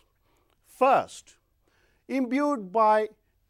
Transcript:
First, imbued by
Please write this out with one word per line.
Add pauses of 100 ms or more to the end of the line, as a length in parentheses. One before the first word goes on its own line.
(680)
First, (720)
imbued
by (420)